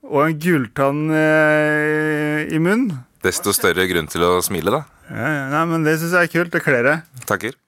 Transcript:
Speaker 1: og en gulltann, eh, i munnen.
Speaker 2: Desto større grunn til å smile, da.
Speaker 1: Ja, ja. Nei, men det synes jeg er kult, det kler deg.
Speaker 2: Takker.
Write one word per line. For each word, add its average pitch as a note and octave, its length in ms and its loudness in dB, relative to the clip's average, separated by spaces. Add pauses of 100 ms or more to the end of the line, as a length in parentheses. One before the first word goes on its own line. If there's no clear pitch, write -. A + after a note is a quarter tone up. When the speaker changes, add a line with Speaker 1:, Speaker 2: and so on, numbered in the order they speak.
Speaker 1:
og C#3 220 0
en D#3+ 100 -2
gulltann, C#3+ 600 0 (100)
eh, D3+ 1300 2 (100)
i D#3 80 0
munnen. G#3 300 0 (340)
Speaker 2:
Desto F#2+ 240 0
større F#2 400 2
grunn E2+ 160 0
til E2 160 -2
å F2+ 140 4 (100)
smile, F2+ 300 -2
da. C#3+ 80 -4 (260)
Speaker 1:
Ja, B2 240 -4
ja. C#3 160 -6
Nei, D#3 220 0
men D#3+ 160 -2
det D#3+ 100 2
synes E3+ 160 -4
jeg F3 160 2
er - 60 -20
kult, E3+ 180 -2
det E3 80 -2
kler B2 240 2
deg. D#3 160 0 (240)
Speaker 2:
Takker. G#2+ 300 -4 (120)